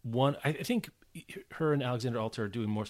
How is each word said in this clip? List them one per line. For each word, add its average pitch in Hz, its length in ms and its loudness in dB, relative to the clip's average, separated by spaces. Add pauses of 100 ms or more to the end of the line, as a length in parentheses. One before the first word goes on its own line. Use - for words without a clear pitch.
one, 131 420 2
I, 143 60 4
I - 120 -4
think - 280 0 (640)
her 156 220 2
and 139 80 2
Alexander 123 360 0
Alter 110 260 -2
are 104 40 -2
doing 107 220 0
more, 107 200 0